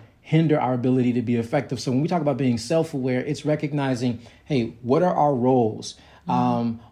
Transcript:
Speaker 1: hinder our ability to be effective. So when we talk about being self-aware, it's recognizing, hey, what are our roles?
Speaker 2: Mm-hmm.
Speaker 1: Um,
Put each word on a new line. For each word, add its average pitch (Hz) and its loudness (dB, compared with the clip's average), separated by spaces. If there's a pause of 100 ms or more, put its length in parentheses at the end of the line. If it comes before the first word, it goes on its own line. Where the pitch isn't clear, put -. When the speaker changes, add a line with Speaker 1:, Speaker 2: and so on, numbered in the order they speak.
(220)
Speaker 1:
hinder 156 2
our 123 0
ability 123 2
to 123 0
be 117 0
effective. 120 -2
So 131 -4
when 131 2
we 165 0
talk 180 0
about 143 0
being 123 0
self-aware, 135 -2
it's 147 -6
recognizing, 135 -2 (260)
hey, 117 -2
what 135 2
are 180 2
our 147 2
roles? 120 0 (340)
Speaker 2:
Mm-hmm. 127 -2
Speaker 1:
Um, 120 0 (120)